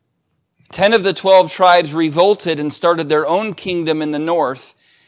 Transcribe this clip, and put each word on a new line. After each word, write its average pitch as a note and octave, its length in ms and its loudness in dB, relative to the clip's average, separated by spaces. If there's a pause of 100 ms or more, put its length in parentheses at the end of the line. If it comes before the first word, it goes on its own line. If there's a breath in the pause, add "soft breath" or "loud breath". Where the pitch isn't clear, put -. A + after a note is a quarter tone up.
(720)
ten G3 220 0
of A3+ 100 2
the F#3 120 0
twelve F#3 360 4
tribes F3 440 2
revolted E3 640 0
and D3+ 100 -4
started E3 380 -2
their D3+ 180 0
own F#3+ 280 -4
kingdom D#3+ 480 -4
in D3+ 100 -6
the D3 60 -6
north, D3+ 560 -4 (340 soft breath)